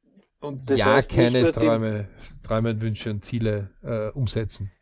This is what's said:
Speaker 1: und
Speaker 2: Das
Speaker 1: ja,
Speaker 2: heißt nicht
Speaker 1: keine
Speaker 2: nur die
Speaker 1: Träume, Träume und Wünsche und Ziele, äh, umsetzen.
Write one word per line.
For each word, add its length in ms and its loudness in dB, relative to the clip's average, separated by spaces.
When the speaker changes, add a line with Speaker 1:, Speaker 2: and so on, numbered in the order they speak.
Speaker 1:
und 280 -10
Speaker 2:
Das 80 4
Speaker 1:
ja, 200 6
Speaker 2:
heißt 160 2
nicht 40 0
Speaker 1:
keine 240 4
Speaker 2:
nur 120 4
die 60 -2
Speaker 1:
Träume, 500 0
Träume 300 0
und 100 -4
Wünsche 280 -4
und 140 -6
Ziele, 460 -2
äh, 280 -4
umsetzen. 600 -4